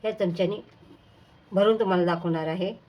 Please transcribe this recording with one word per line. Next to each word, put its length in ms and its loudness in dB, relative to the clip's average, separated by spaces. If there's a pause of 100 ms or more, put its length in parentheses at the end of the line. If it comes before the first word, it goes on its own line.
ह्या 80 -2
चमच्याने 440 -2 (960)
भरून 260 4
तुम्हाला 260 2
दाखवणार 420 -2
आहे. 240 -4 (180)